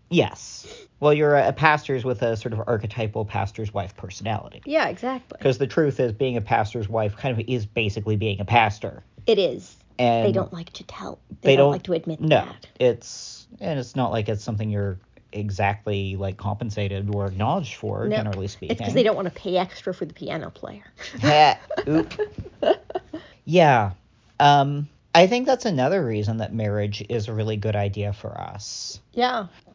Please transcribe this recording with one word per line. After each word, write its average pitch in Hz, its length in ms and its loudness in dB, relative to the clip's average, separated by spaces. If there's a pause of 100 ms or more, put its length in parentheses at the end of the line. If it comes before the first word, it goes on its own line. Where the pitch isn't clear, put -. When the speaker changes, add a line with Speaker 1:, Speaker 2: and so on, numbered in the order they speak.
Speaker 1:
Yes. - 560 -2 (340)
Well, 147 140 6
you're 147 220 4
a, 131 140 4
a - 40 2
pastor's 147 500 2
with 123 200 -4
a 117 120 2
sort 110 180 -6
of 107 120 -4
archetypal 110 600 -4
pastor's 104 460 -6
wife 95 240 -8
personality. - 720 -8
Speaker 2:
Yeah, 277 220 0
exactly. 247 520 -8
Speaker 1:
'Cause 131 200 2
the 139 80 0
truth 151 320 2
is, 123 140 2
being 127 240 0
a 110 40 -2
pastor's 107 480 -2
wife 107 260 -2
kind 127 240 -4
of 107 80 -6
is 120 200 -2
basically 107 480 -2
being 101 260 -2
a 98 40 -6
pastor. 107 580 0 (240)
Speaker 2:
It 220 100 4
is. - 380 -2 (240)
Speaker 1:
And 117 260 4
Speaker 2:
They 101 60 2
don't - 200 -2
like 170 220 -12
to - 120 -16
tell. - 340 -14 (220)
They 139 100 6
Speaker 1:
they 135 40 8
Speaker 2:
don't 139 100 8
Speaker 1:
don't 143 80 6
Speaker 2:
like - 100 -6
to 180 100 -4
admit 165 280 -4
Speaker 1:
No, 147 240 4
Speaker 2:
that. - 220 -18 (120)
Speaker 1:
it's, - 640 -2 (140)
and 165 180 -4
it's 120 180 -8
not 123 160 0
like 107 180 -2
it's 104 140 -4
something 110 280 -4
you're 101 260 -4 (340)
exactly, 101 840 -2
like, 95 220 -6
compensated 104 760 -4
or 101 140 -2
acknowledged 117 480 -4
for, 104 320 -6
Speaker 2:
Nope. 214 100 0
Speaker 1:
generally 98 280 -4
Speaker 2:
It's 98 100 -10
'cause - 120 -14 (100)
Speaker 1:
speaking. 202 180 -4
Speaker 2:
they 247 80 6
don't 208 120 2
wanna 180 140 -4
pay 185 280 -4
extra 185 360 -4
for 180 120 -8
the 160 80 -10
piano - 360 -8
player. - 340 -16 (200)
<laughs> - 180 -12
Speaker 1:
Ha, 151 380 8 (280)
oop. - 260 2 (1300)
Yeah. 143 460 6 (480)
Um, 143 480 4 (280)
I 175 120 10
think 247 180 0
that's 262 200 2
another 165 380 2
reason 110 340 -2
that 110 160 -4
marriage 104 560 -2
is 110 180 -2
a 117 60 -6
really 110 240 -2
good 104 180 -2
idea 101 380 -2
for - 260 -12
us. - 600 -12 (140)
Speaker 2:
Yeah. 240 340 -2 (280)